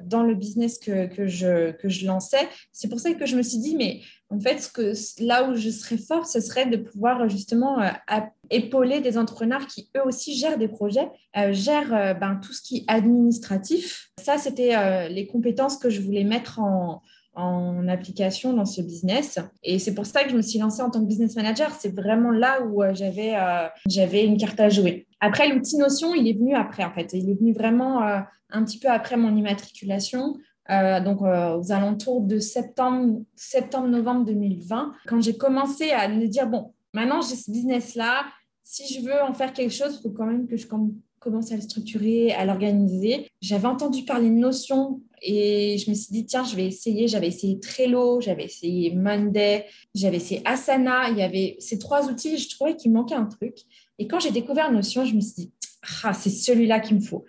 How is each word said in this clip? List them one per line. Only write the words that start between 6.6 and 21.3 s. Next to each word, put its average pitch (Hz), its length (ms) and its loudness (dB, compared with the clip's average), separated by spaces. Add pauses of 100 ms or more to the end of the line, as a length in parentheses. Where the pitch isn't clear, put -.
de 233 100 0
pouvoir, 240 460 -2
euh, 226 80 2
justement, 240 500 0
euh, 190 100 2 (180)
app-, 214 260 -4 (160)
épauler 254 500 2
des 240 200 0
entrepreneurs 233 480 -2
qui, - 280 -18
eux 269 120 0
aussi, 262 280 -4
gèrent 294 220 -2
des 220 120 0
projets, 208 420 -2 (260)
euh, 202 160 2
gèrent, 247 400 0
euh, 196 220 2
ben, 196 260 -2
tout - 100 -16
ce - 120 -12
qui 254 140 -6
est - 100 -8
administratif. 233 1200 2 (100)
Ça, 285 200 0
c'était, 247 360 2
euh, 190 320 2
les 196 200 -6
compétences 247 500 0
que 247 140 0
je 202 100 -2
voulais 202 220 0
mettre 226 340 -2
en, 185 460 -2 (320)
en 180 520 -2
application 190 680 -2
dans 208 120 2
ce 190 160 -6
business. 180 560 -2 (240)
Et 185 160 -2
c'est 190 160 -2
pour 208 140 -6
ça 285 160 2
que 277 80 -2
je 247 40 0
me 226 60 4
suis - 160 -2
lancée 214 240 0
en 247 80 0
tant 233 100 -2
que 214 60 2
business 214 300 0